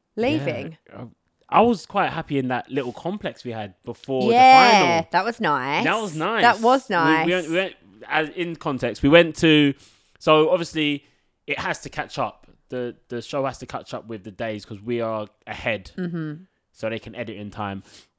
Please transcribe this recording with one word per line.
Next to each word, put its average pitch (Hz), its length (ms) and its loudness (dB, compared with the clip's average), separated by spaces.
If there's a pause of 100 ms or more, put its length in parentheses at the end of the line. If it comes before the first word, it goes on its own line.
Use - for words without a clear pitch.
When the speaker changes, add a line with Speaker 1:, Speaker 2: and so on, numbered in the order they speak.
(160)
Speaker 1:
leaving. 165 600 -4 (140)
Speaker 2:
Yeah. - 120 -16
I, 120 40 -14 (420)
I 175 120 4
was 226 260 2
quite 170 240 -2
happy 147 280 -4
in 131 100 -2
that 123 240 -4
little 127 200 -4
complex - 520 -10
we 120 80 -10
had 107 220 -10 (100)
before 131 480 -2
Speaker 1:
Yeah, 254 400 8
Speaker 2:
the 214 40 6 (120)
final. 165 240 0
Speaker 1:
that 180 120 2
was 233 160 -6
nice. 147 440 0
Speaker 2:
That 214 180 0
was 170 140 -6
nice. 196 260 -2
Speaker 1:
That 233 180 4
was 254 280 2
Speaker 2:
We, 190 80 0
we 170 40 2
Speaker 1:
nice. 160 280 2
Speaker 2:
went, 175 220 0
we 165 40 -4
went, 185 200 -2 (340)
as, 151 220 0
in 170 260 -6
context, 127 480 -4
we 139 40 6
went 165 280 6
to, 151 360 4 (460)
so 156 320 4
obviously 160 540 -2 (420)
it 143 140 -8
has 175 220 -6
to 143 60 -14
catch 123 300 -10
up. - 300 -8 (200)
The, 123 280 -8 (100)
the 120 160 -10
show 139 240 -6
has 127 120 -8
to 131 80 -16
catch - 280 -12
up 110 140 -12
with 107 160 -12
the 107 80 -16
days 107 320 -8
'cause 101 160 -16
we 117 200 -4
are 110 280 -4 (180)
ahead. 107 500 -8
Speaker 1:
Mm-hmm. 165 460 -8 (300)
Speaker 2:
So 110 180 -8
they 113 80 -8
can 113 160 -18
edit 110 220 -10
in 104 160 -12
time. 98 320 -8 (340)